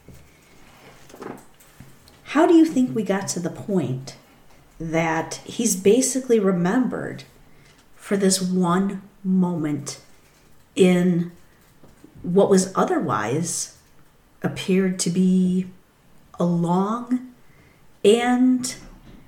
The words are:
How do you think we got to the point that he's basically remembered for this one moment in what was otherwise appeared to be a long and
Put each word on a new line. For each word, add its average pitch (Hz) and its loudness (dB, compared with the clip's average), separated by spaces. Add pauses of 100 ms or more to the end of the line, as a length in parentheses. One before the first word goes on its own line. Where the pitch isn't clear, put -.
(2250)
How 311 4
do 339 6
you 320 8
think 254 0
we 220 -2
got 196 -4
to - -6
the 170 -4
point 135 -6 (600)
that 160 -4 (100)
he's 208 -4
basically 240 2
remembered 190 -2 (840)
for 208 -2
this 190 0
one 185 0 (200)
moment 170 -2 (760)
in 180 4 (920)
what 180 2
was 185 2
otherwise 160 -4 (640)
appeared 185 -2
to - -4
be 185 2 (720)
a 175 0
long 190 -2 (720)
and 247 2 (520)